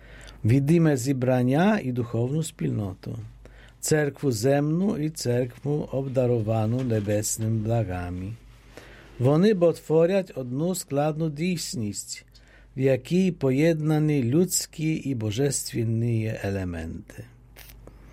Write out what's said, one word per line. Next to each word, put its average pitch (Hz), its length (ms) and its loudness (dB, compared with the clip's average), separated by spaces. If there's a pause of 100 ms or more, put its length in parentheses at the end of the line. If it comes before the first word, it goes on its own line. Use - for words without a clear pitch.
(440)
Widzimy 143 520 4
zebrania 131 840 2
i 127 120 -4
duchowną 123 500 -2
wspólnotę. 117 680 -6 (720)
Cerkwu 147 500 0
zemną 143 680 0
i 151 140 -4
cerkwu 127 800 -2
obdarowaną 123 920 0
niebesnym 110 760 0
blagami. 92 760 -4 (880)
Wony 160 340 4
botworiać 170 760 2
od 127 200 -8
nas 165 260 -2
skladną 151 520 -2
dziedzictwo, 143 960 -6 (520)
w 131 40 -4
jakiej 165 520 2
pojednany 151 920 2
ludzki 156 840 0
i 135 80 -2
bożeственny 113 1200 -2
elementy. 87 840 -6 (920)